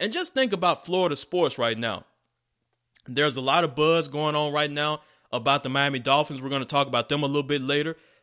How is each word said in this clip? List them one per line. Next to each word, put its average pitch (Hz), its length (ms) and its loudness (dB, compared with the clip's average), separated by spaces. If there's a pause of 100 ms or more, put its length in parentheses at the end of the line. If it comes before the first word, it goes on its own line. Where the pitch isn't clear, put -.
And 214 100 -2
just 339 220 -6
think 262 180 0
about 175 340 0
Florida 175 300 2
sports 160 420 0
right 117 200 0
now. 110 260 -4 (1040)
There's 131 280 0
a 131 60 -4
lot 143 220 2
of 135 120 -4
buzz 156 320 2
going 151 280 -2
on 151 180 0
right 147 160 0
now 151 320 -2 (300)
about 135 320 2
the 131 60 -6
Miami 139 280 2
Dolphins. 135 420 2
We're 135 100 -8
gonna 135 160 -2
talk 139 220 0
about 120 220 -2
them 147 140 0
a 139 40 0
little 143 140 0
bit 139 220 -2
later. 147 340 -2 (260)